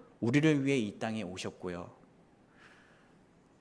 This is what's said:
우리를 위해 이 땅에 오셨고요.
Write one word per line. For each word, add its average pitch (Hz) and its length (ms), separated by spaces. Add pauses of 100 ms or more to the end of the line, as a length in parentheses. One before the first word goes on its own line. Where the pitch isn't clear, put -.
(200)
우리를 143 460
위해 139 100
이 104 220
땅에 110 240
오셨고요. 90 680 (1700)